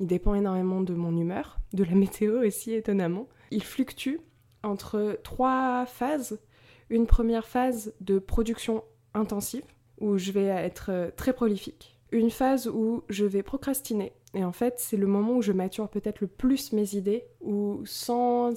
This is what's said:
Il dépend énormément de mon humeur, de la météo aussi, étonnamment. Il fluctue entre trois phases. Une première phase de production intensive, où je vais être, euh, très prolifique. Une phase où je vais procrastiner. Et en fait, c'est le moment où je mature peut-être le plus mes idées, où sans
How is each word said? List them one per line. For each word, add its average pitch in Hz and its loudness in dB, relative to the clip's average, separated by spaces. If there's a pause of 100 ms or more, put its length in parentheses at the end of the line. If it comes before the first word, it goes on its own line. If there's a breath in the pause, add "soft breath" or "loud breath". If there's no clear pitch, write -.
Il 190 -2
dépend 180 2
énormément 185 2
de 180 -2
mon 170 0
humeur, 175 -2 (120)
de 196 2
la 170 -2
météo 214 4
aussi, 220 -2
étonnamment. 196 0 (240 soft breath)
Il 208 0
fluctue - -4 (440)
entre 208 -2
trois 254 0
phases. 247 -4 (500 soft breath)
Une 226 4
première 226 4
phase 247 -2
de 196 2
production 220 -2 (300)
intensive, 214 -4 (340)
où 202 2
je 190 -4
vais 196 2
être, 185 -4
euh, 180 -2
très - 0
prolifique. - -2 (140)
Une 226 4
phase 262 2
où 226 -2
je 202 0
vais 196 0
procrastiner. 254 -4 (220)
Et 190 -2
en 180 -2
fait, 247 0
c'est - -4
le 196 2
moment 202 2
où 247 4
je 202 2
mature 190 -2
peut-être 208 -6
le 208 -2
plus 254 0
mes 208 0
idées, 202 0 (160)
où 208 -2
sans 240 2